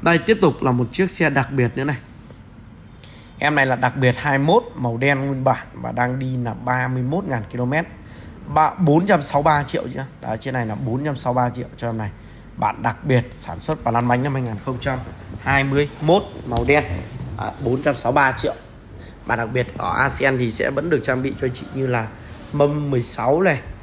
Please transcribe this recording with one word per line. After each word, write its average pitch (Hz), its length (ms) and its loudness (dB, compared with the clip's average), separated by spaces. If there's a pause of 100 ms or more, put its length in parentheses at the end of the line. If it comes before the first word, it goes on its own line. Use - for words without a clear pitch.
Đây, 170 160 4
tiếp 214 240 4
tục - 220 2
là 131 80 2
một 123 200 0
chiếc 185 180 0
xe 160 200 2
đặc 139 220 0
biệt 127 240 2
nữa 131 80 -4
này. 120 140 -2 (1400)
Em 147 160 2
này 139 100 4
là 127 100 2
đặc 123 220 0
biệt 127 200 4
hai 143 200 0
mươi 143 100 2
mốt, 220 160 6 (120)
màu 120 220 -2
đen 139 220 2
nguyên 135 240 -2
bản 131 300 2
và 120 180 -8
đang 123 280 0
đi 131 180 -4
là 120 160 -4
ba 127 340 -2
mươi 127 160 -2
mốt 156 220 -2
ngàn 123 260 -2
ki-lô-mét. 127 340 -2 (680)
Ba, 151 180 6 (140)
bốn 156 200 6
trăm 190 160 4
sáu 143 200 0
ba 147 220 4
triệu - 200 -2 (100)
chứ. - 60 -6 (220)
Đấy, 113 160 -4
chiếc 131 140 -6
này 127 140 -2
là 107 100 -4 (100)
bốn 131 180 -2
trăm 147 120 -2
sáu - 180 -2
ba 123 160 2
triệu 120 180 -8 (100)
cho 120 120 -4
em 113 80 -4
này. 107 120 -4 (480)
Bản 104 260 0
đặc 113 200 0
biệt, 127 280 4
sản - 280 -8
xuất - 240 -4
và 120 80 0
lăn 120 160 2
bánh 123 160 2
năm 143 100 -2
hai 135 80 -2
nghìn 117 140 -4 (100)
không 131 140 -4
trăm 131 200 -4 (420)
hai 135 220 2
mươi 139 260 2 (120)
mốt, 175 220 6 (260)
màu 120 180 0
đen. 147 160 6 (540)
À, 101 140 -4 (140)
bốn 127 160 0
trăm 143 140 2
sáu 117 160 -2
ba 135 200 4
triệu. - 220 -2 (720)
Bản 113 100 0
đặc 113 160 -2
biệt 123 140 2 (100)
ở 90 200 -2
Ascent 135 420 2
thì 117 120 0
sẽ - 180 0
vẫn 143 200 -2
được 151 140 4
trang 127 200 0
bị 135 180 -2
cho 135 60 0
anh 127 60 -2
chị - 200 -10
như 131 140 -2
là 117 200 0 (460)
mâm 147 380 2
mười 127 100 2
sáu 127 400 2
này 160 200 2 (220)